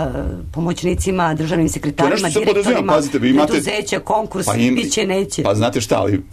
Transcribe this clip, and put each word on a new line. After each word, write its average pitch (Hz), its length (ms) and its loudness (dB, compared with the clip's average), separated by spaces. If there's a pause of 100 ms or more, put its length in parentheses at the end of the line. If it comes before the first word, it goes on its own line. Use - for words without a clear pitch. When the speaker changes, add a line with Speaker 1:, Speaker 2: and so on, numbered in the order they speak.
Speaker 1:
e, 139 160 -6 (320)
pomoćnicima, 175 800 -2
državnim 160 340 0
sekretarima, 151 420 0
Speaker 2:
To - 60 2
je 208 60 -2
nešto 175 80 0
što 175 100 0
se 220 60 0
podrazumeva, 202 260 2
Speaker 1:
direktorima 196 200 2
Speaker 2:
pazite, 143 260 2
vi 123 120 4
imate 147 160 4
Speaker 1:
preduzeća, 208 540 -2
konkurs, 202 460 -2
Speaker 2:
Pa 104 80 0
im-, 117 200 2
Speaker 1:
biće, - 320 0
neće? 190 360 -2
Speaker 2:
pa 104 120 2
znate 117 260 0
šta, 113 180 0
ali 98 240 0 (100)